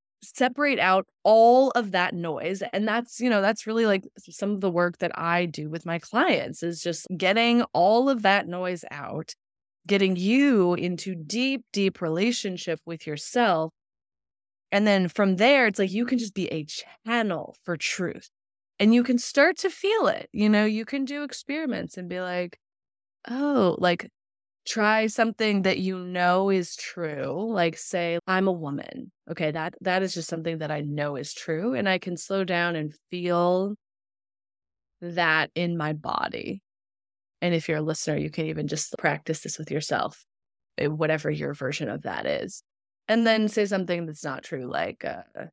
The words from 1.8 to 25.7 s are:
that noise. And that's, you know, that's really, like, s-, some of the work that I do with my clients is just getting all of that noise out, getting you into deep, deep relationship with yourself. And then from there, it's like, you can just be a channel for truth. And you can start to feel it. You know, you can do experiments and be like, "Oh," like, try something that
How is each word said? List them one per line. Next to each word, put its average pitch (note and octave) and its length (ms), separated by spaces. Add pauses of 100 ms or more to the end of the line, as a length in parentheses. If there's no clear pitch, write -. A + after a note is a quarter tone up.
that F3+ 220
noise. E3+ 480 (100)
And G#3 140
that's, A3+ 340
you B3 100
know, G#3 120
that's G#3+ 240
really, A3 200
like, G3 180 (140)
s-, - 180
some G3+ 160
of G3 80
the F#3+ 100
work F3 280
that - 200
I E3+ 280
do D3+ 240
with E3 160
my E3+ 120
clients A#3+ 640
is E3 200
just E3+ 240 (100)
getting A#3 460 (100)
all A3 380
of A#3+ 120
that G3 260
noise F3+ 420
out, - 440 (520)
getting F#3+ 300
you G#3 580
into F3+ 400
deep, A#3 580
deep G3 300
relationship F3+ 840
with E3 200
yourself. D#3+ 640 (1000)
And G3+ 140
then G3 220
from G3 280
there, B3 300
it's G3+ 120
like, F#3+ 140
you A3+ 140
can B3 120
just A3 160
be F#3 140
a D#3 160
channel G#3+ 960
for F3 140
truth. - 540 (480)
And G#3+ 160
you A#3+ 80
can B3 160
start D#4 400
to F#4+ 120
feel G#4 360
it. - 260
You G#3+ 160
know, G#3+ 160
you G#3+ 200
can C#4 200
do C#4+ 180
experiments C4+ 760
and F3+ 100
be F3+ 120
like, F3+ 380 (680)
"Oh," B3+ 520
like, F3 300 (560)
try A3 420
something G#3+ 540
that F#3+ 180